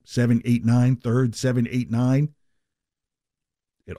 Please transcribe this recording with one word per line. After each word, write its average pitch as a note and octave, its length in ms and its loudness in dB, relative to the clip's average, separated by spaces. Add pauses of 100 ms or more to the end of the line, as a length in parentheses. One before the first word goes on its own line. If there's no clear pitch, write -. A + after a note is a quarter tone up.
seven, A#2+ 400 0
eight, A#2+ 220 0
nine, B2 300 2
third, A#2+ 380 -2
seven, B2+ 360 -2
eight, B2 200 -4
nine, B2+ 440 0 (1500)
it F2+ 120 -12